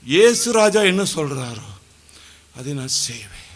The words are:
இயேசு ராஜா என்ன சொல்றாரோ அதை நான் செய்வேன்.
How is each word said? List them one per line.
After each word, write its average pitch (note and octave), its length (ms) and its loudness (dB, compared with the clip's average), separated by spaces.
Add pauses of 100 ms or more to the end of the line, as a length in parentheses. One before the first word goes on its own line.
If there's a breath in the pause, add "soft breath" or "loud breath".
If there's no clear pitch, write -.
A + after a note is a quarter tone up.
இயேசு A3+ 460 4
ராஜா G#3+ 280 4
என்ன F#3+ 220 2
சொல்றாரோ C3 640 -6 (880 loud breath)
அதை C3 140 -10
நான் C3 160 -8
செய்வேன். A2+ 680 -8